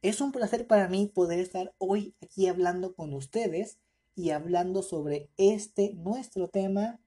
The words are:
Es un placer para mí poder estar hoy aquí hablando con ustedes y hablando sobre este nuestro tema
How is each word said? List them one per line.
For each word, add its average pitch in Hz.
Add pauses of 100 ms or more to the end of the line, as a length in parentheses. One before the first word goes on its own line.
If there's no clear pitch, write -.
Es 208
un 277
placer 233
para 202
mí 196
poder 175
estar 185
hoy 196
aquí -
hablando 180
con 151
ustedes 180 (360)
y 170
hablando 175
sobre 147
este 202
nuestro 190
tema 196